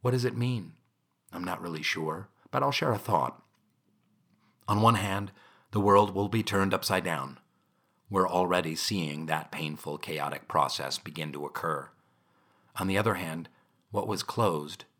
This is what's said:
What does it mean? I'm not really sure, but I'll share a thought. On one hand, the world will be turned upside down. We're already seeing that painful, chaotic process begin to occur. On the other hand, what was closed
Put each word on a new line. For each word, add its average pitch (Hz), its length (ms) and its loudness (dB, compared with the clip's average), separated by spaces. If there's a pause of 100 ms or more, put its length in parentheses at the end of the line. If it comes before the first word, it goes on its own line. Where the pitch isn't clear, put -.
What 123 100 2
does 123 140 2
it 117 100 0
mean? 117 380 -2 (580)
I'm 90 120 -10
not 90 180 -4
really 82 220 -6
sure, 80 460 -4 (220)
but 131 120 2
I'll 139 80 2
share 135 200 0
a 107 60 2
thought. 78 460 0 (1200)
On 104 140 2
one 113 140 8
hand, 98 360 -2 (400)
the 107 80 0
world 101 340 8
will 98 140 0
be 107 160 2
turned 98 300 2
upside 92 300 0
down. 71 360 -4 (720)
We're 95 180 2
already 90 480 2
seeing 80 500 -2
that 78 260 -4
painful, 76 460 -8
chaotic 73 500 -6
process 69 500 0
begin 78 360 -8
to 71 120 -8
occur. 73 440 -4 (840)
On 95 120 -2
the 95 100 2
other 104 160 2
hand, 82 340 -6 (440)
what 101 160 -2
was 101 160 -4
closed 80 600 -2 (160)